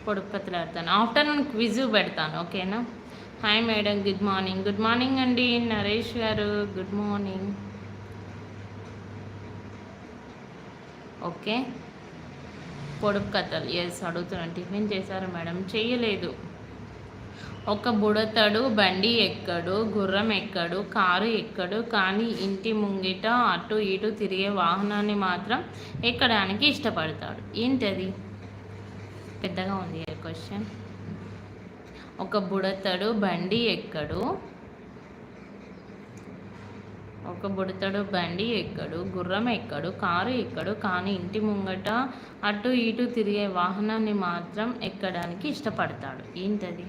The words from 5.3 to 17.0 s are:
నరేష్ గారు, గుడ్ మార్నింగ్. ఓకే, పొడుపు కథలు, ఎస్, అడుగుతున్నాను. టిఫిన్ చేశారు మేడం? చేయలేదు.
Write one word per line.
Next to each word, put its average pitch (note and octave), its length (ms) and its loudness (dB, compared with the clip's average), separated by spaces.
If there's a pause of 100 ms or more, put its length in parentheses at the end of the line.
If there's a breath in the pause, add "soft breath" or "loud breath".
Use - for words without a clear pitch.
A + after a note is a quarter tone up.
నరేష్ G#3+ 500 2
గారు, G#3+ 260 2 (280)
గుడ్ F#3+ 240 -4
మార్నింగ్. G3+ 500 0 (3750)
ఓకే, G#3 280 -2 (1500)
పొడుపు G3+ 340 2
కథలు, D#3+ 340 0 (120)
ఎస్, F3 220 -4
అడుగుతున్నాను. F3 520 -4
టిఫిన్ G3+ 380 -2
చేశారు F#3+ 420 -4
మేడం? E3+ 240 -4 (140)
చేయలేదు. A3 580 2 (1400 loud breath)